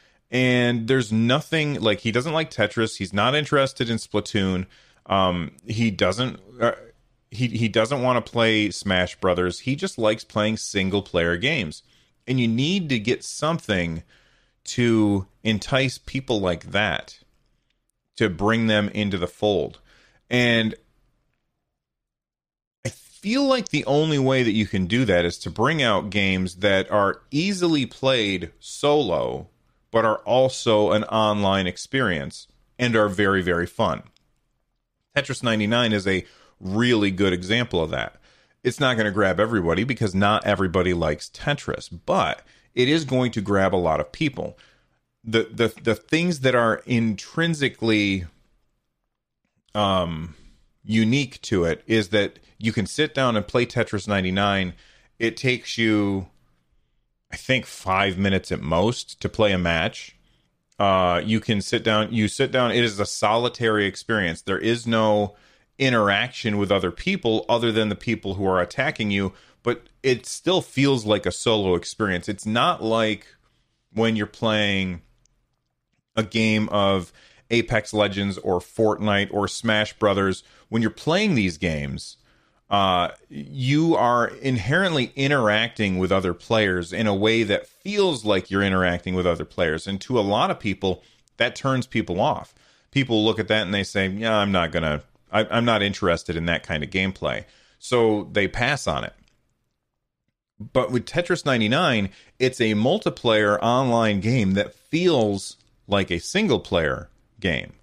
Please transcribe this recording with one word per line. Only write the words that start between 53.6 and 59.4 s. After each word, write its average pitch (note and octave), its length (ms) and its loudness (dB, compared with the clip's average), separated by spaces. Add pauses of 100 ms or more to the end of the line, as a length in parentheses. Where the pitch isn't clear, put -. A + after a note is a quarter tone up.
Tetris A2 420 -4
ninety-nine. G2 640 0 (440)
It A2+ 200 -2
takes B2+ 420 -4
you, G2+ 480 0 (1040)
I - 60 -14
think, - 280 -2
five F#2+ 540 -2
minutes F#2+ 320 0
at C#2 100 -6
most E2+ 600 -2
to - 60 -4
play G#2+ 240 2